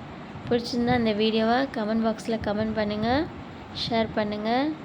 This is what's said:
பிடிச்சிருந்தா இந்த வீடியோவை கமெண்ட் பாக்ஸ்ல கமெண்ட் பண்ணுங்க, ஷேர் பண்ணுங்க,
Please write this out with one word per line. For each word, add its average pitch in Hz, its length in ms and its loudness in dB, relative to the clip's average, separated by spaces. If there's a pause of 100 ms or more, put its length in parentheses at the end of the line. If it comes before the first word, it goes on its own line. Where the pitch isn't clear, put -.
(480)
பிடிச்சிருந்தா 240 540 2
இந்த 220 200 4
வீடியோவை 220 360 4 (200)
கமெண்ட் 226 300 0
பாக்ஸ்ல 220 300 -2 (100)
கமெண்ட் 214 320 0
பண்ணுங்க, 214 300 0 (760)
ஷேர் 226 340 2
பண்ணுங்க, 208 340 0 (340)